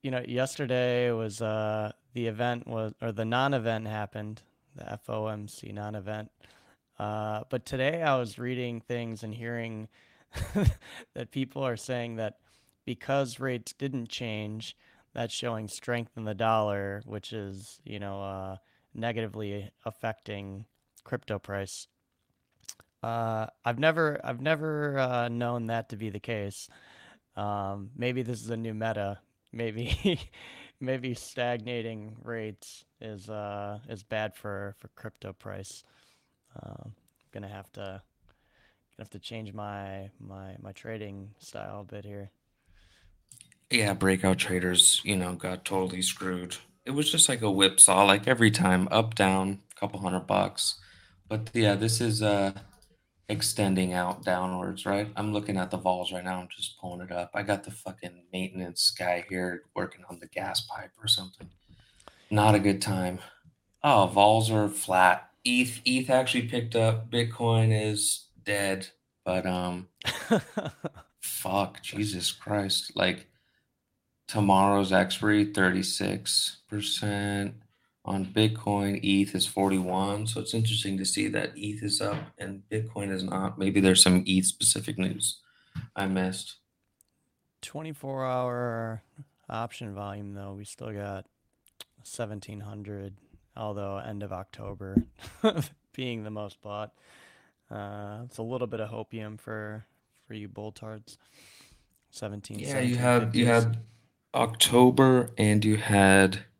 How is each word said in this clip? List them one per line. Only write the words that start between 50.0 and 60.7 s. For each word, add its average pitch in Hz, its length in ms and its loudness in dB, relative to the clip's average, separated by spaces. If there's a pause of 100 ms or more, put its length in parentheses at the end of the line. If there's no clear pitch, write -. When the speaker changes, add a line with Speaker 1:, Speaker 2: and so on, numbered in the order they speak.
Speaker 2:
hundred 90 260 -2
bucks. 98 480 0 (520)
But 110 280 -6
yeah, 107 180 4
this 113 260 0
is, 113 220 0
uh, 101 300 2 (760)
extending 95 640 0
out 90 320 -2
downwards, 92 600 -2
right? 101 300 -2
I'm 104 160 -2
looking 104 240 -2
at 92 160 -2
the 92 60 -4
vols 90 340 -2
right 90 140 -6
now. 92 160 -4
I'm 87 120 -16
just - 240 -10
pulling 90 220 -12
it 90 140 -12
up. 87 200 -6
I 101 100 -4
got 101 200 -2
the 92 80 -14
fucking 87 520 -14 (100)
maintenance 92 560 -2
guy 90 400 0
here 90 340 -4 (100)
working 95 360 -6
on 87 100 -14
the 85 80 -18
gas 95 320 -4
pipe - 320 -10 (100)